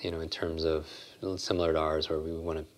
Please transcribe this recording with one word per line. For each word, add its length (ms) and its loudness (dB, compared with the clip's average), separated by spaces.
you 80 -2
know, 100 -4
in 100 -6
terms 340 -2
of 240 2
similar 360 2
to 60 4
ours, 320 2
where 80 2
we 140 -2
wanna 320 -2